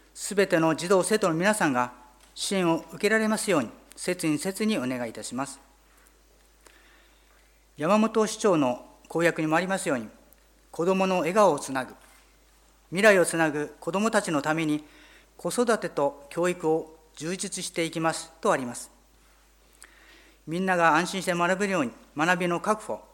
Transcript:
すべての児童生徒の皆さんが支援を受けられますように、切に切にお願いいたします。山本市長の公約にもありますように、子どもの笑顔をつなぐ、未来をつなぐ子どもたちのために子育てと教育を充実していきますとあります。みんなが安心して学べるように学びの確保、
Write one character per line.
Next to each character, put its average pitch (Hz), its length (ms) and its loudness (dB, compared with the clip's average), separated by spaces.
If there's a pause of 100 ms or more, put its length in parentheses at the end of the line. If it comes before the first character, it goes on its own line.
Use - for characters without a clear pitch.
(160)
す - 180 -10
べ 190 140 2
て 185 100 2
の 160 180 4
児 165 140 -4
童 190 140 6
生 220 160 0
徒 196 80 2
の 160 80 0
皆 190 180 2
さ 185 140 0
ん 139 60 2
が 123 200 -2 (400)
支 - 220 -6
援 175 160 2
を 165 200 -2
受 170 60 -14
け 202 120 0
ら 220 100 2
れ 214 80 0
ま 214 100 0
す - 140 -2
よ 160 80 4
う 127 40 0
に、 107 60 -8 (260)
切 180 320 -4
に 147 120 0
切 190 260 -4
に 214 140 0
お 127 80 -4
願 123 180 -4
い 110 60 -8
い - 20 -16
た 110 80 -12
し 120 140 -10
ま 131 100 -4
す。 - 140 -12 (2250)
山 175 200 2
本 220 280 2
市 214 120 -6
長 190 200 4
の 127 260 0 (260)
公 160 120 -2
約 165 200 2
に 156 60 -2
も 156 100 2
あ 175 40 2
り 185 60 -4
ま 196 100 -2
す 180 120 -4
よ 143 60 0
う 123 40 -2
に、 107 80 -10 (640)
子 160 120 -4
ど 185 100 2
も 190 140 2
の 190 120 0
笑 165 140 -2
顔 202 200 6
を 139 60 -4
つ 139 120 -10
な 131 140 -4
ぐ、 - 80 -16 (960)
未 185 120 -4
来 208 160 8
を 170 80 6
つ - 120 -2
な 160 120 2
ぐ 147 300 -4
子 170 140 -6
ど 196 80 0
も 220 100 0
た 214 100 2
ち 190 80 -6
の 151 120 0
た 151 120 0
め 160 120 -2
に 151 180 -2 (540)
子 - 120 -8
育 233 280 0
て 175 100 -8
と 143 420 -2
教 175 200 0
育 175 180 -4
を 160 260 0 (220)
充 175 220 -8
実 185 260 -8
し - 60 -8
て 170 160 -4
い 160 60 -6
き 165 100 -6
ま 160 100 2
す - 300 -10
と 208 100 2
あ 160 60 2
り 131 80 -6
ま 120 100 -8
す。 - 160 -16 (1500)
み 160 140 -6
ん 190 60 -2
な 185 100 2
が 165 220 4
安 180 100 2
心 185 140 -6
し 180 40 -10
て 185 80 0
学 175 260 0
べ 202 80 0
る 196 40 -4
よ 185 80 0
う 139 60 0
に 117 60 -6 (260)
学 175 240 2
び 180 80 0
の 170 100 -2
確 214 240 -2
保、 107 180 -8 (120)